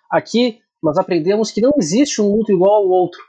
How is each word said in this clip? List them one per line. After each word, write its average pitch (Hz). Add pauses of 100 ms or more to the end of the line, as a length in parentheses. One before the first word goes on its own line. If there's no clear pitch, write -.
Aqui, 220 (220)
nós 151
aprendemos 185
que 208
não 262
existe 220
um 202
luto 214
igual 190
ao 208
outro, 180